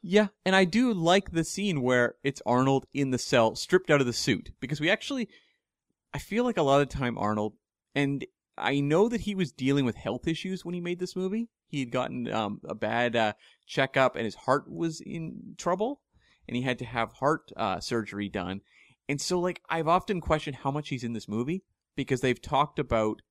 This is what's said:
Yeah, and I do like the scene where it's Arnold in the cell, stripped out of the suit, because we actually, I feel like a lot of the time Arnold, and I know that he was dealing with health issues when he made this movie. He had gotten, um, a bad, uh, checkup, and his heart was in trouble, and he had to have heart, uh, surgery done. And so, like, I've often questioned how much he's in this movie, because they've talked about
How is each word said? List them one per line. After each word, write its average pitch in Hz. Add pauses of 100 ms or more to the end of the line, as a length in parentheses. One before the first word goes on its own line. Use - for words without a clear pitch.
Yeah, 202 (180)
and 190
I 190
do 226
like 180
the 165
scene 185
where 123
it's 139
Arnold 131
in 135
the 127
cell, 113
stripped -
out 143
of 123
the 120
suit, -
because 143
we 156
actually, 220 (840)
I 139
feel 226
like 247
a 175
lot 143
of 139
the -
time 123
Arnold, 107 (420)
and 139 (320)
I 139
know 156
that 233
he 208
was 185
dealing 135
with 117
health -
issues 185
when 175
he 175
made 175
this 180
movie. 190 (200)
He 147
had 120
gotten, 123
um, 107
a -
bad, 117
uh, 107 (320)
checkup, 135
and 113
his 104
heart -
was 165
in -
trouble, 208 (460)
and 117
he 123
had 127
to 117
have 113
heart, 151
uh, 95
surgery 104
done. 95 (500)
And 143
so, 180
like, 175
I've 160
often 180
questioned 151
how 135
much 147
he's 123
in 117
this 110
movie, 127 (320)
because 131
they've 127
talked 143
about 110